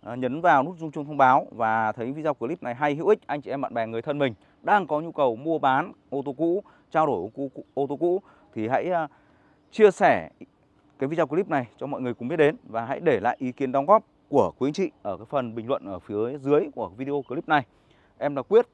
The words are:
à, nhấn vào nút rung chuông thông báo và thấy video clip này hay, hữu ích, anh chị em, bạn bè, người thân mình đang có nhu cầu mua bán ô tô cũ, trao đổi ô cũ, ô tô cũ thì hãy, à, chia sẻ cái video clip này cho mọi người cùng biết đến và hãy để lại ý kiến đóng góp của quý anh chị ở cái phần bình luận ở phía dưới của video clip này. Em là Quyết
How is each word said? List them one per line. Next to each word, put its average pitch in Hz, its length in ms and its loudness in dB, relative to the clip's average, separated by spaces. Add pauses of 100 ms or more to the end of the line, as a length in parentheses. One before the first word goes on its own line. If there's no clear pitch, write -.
à, 117 120 -10
nhấn 127 260 -6
vào 156 220 6
nút 175 160 -6
rung 160 120 -10
chuông 147 140 -10
thông 147 120 -12
báo 139 340 6
và 110 400 0
thấy 120 200 -6
video 151 220 -4
clip 135 300 -8
này 120 120 -8
hay, 147 200 0
hữu 151 120 -4
ích, 214 200 4
anh 143 140 -6
chị 107 100 -10
em, 139 100 -6
bạn - 120 -8
bè, 113 140 -2
người 113 140 -6
thân 147 160 -4
mình 135 160 0 (280)
đang 190 260 2
có 151 140 -2
nhu 165 100 -10
cầu 131 240 0
mua 151 240 -4
bán 139 320 2 (180)
ô 139 160 -4
tô 139 120 -8
cũ, 170 260 -2 (280)
trao 156 160 2
đổi 131 80 0
ô 92 200 -6
cũ, 139 280 -10 (100)
ô 139 160 -2
tô 143 100 -6
cũ 175 220 0 (320)
thì 110 140 -4
hãy, 131 220 0
à, 165 180 -2 (640)
chia 214 200 8
sẻ 123 380 2 (680)
cái 135 80 -2
video 160 200 0
clip 160 220 -2
này 139 180 0 (100)
cho 127 100 -8
mọi 135 140 -6
người 123 120 -2
cùng 117 140 -8
biết 131 80 -4
đến 151 280 4
và 113 220 -6
hãy 131 140 -6
để 151 200 2
lại 117 200 0
ý 127 120 -4
kiến 127 200 -4
đóng 139 140 0
góp 214 180 6 (260)
của 104 300 4
quý 135 80 0
anh 156 60 -2
chị 190 180 -2 (100)
ở 95 160 -6
cái 107 120 -14
phần 123 260 -4
bình 113 120 -8
luận 131 180 -2
ở 95 140 -10
phía 110 380 -4
dưới 147 380 2
của 104 140 -6
video 135 380 -6
clip 135 200 -8
này. 151 180 2 (520)
Em 143 180 -4
là 135 60 -4
Quyết 214 320 4